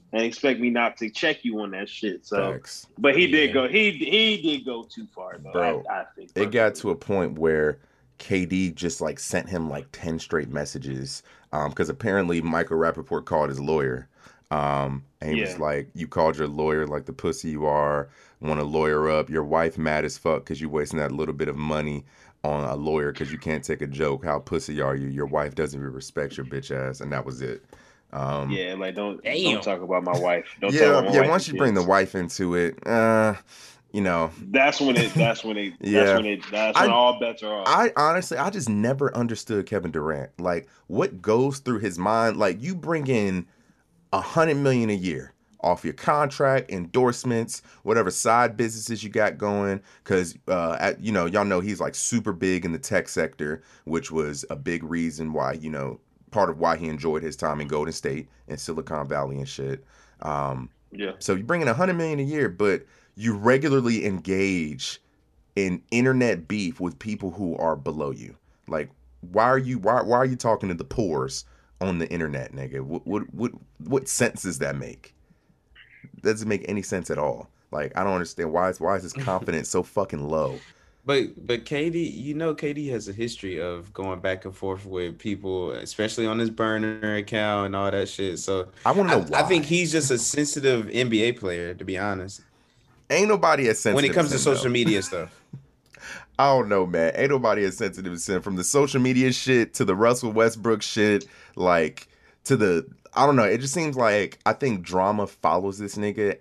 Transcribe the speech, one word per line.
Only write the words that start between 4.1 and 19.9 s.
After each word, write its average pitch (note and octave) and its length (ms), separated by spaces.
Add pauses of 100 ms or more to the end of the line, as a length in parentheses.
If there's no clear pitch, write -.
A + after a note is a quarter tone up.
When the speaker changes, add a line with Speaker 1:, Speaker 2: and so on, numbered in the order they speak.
Speaker 1:
did D3 240
go A#2 180
too A2+ 320
far, F2 260
though, D#2 120
Speaker 2:
Bro, E2+ 360
Speaker 1:
I, F#2+ 120
I - 20 (140)
think, F#2 180
Speaker 2:
it G#2 160
got A2 220
Speaker 1:
personally. - 80
Speaker 2:
to G#2 100
a E2 40
point F2+ 440
where D#2 400 (380)
K F#2+ 280
D F#2 260
just, E2 280
like, D#2 200
sent F2 300
him, E2 200
like, C#2+ 240
ten D#2+ 260
straight D2 300
messages, C2+ 720 (300)
um, C#2+ 180
'cause E2 160
apparently F2 540
Michael E2 360
Rapaport D#2+ 460
called D2+ 260
his C2+ 120
lawyer, C#2 480 (420)
um, C#2 540 (160)
and D#2 120
he D2+ 80
was G2 100
Speaker 1:
Yeah. - 80
Speaker 2:
like, D2 360
"You E2 140
called D#2+ 280
your D2+ 120
lawyer D#2 360
like D2 200
the - 80
pussy E2 380
you D2+ 140
are, D2 440 (320)
wanna D2+ 240
lawyer D2+ 440
up. D#2 200
Your D#2 160
wife D#2+ 320
mad D#2 260